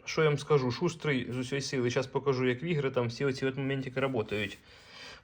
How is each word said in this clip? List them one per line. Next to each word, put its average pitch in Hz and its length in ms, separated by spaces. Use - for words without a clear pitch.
Що - 180
я 156 60
вам 147 80
скажу, 135 340
шустрий 151 600
з 123 60
усієї 131 240
сили, 127 280
щас 127 180
покажу, 127 380
як 127 180
в - 20
ігри 143 260
там 123 160
всі 117 180
оці 131 200
от 131 120
моментики 135 440
працюють. 107 580